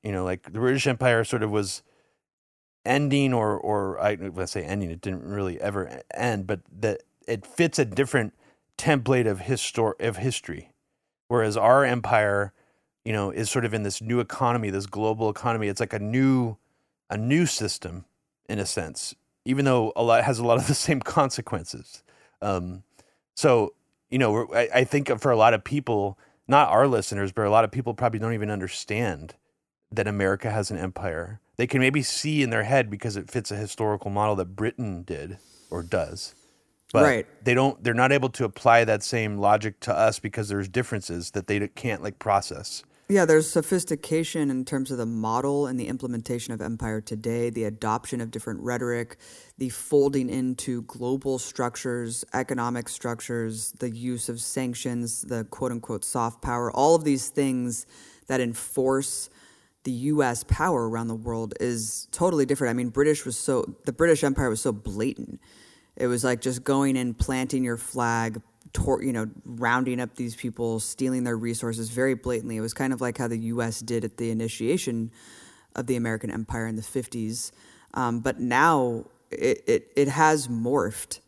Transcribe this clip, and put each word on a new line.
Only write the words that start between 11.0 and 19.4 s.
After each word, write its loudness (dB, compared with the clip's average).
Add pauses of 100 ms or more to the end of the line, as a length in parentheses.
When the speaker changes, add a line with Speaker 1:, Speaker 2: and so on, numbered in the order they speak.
Speaker 1:
Whereas 2
our 8
empire, 2 (500)
you -4
know, 0
is -2
sort 0
of -2
in -2
this -4
new 0
economy, 0
this -4
global 0
economy. -2
It's -2
like -4
a -4
new, 2 (540)
a -4
new 2
system -6 (420)
in -2
a -2
sense, -6 (300)